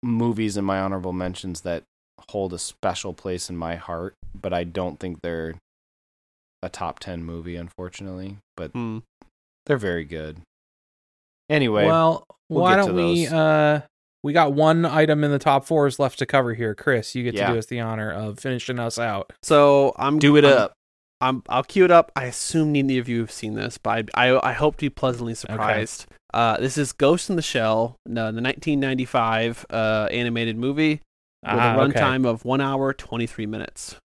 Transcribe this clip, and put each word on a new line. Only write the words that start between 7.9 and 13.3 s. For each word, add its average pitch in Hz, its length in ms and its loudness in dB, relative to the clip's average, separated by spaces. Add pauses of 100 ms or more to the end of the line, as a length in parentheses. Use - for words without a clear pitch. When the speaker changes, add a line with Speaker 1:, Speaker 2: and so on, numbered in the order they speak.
Speaker 1:
But 78 160 -12
Speaker 2:
Hmm. 113 280 -8 (680)
Speaker 1:
they're 143 120 0
very 87 280 -4
good. 78 360 -12 (1080)
Anyway, 120 360 2
Speaker 3:
Well, 160 380 4 (260)
Speaker 1:
we'll 160 140 0
Speaker 3:
why 185 120 4
Speaker 1:
get 196 60 4
to 196 60 2
Speaker 3:
don't 180 80 -2
we, 170 300 2
Speaker 1:
those. 147 80 -4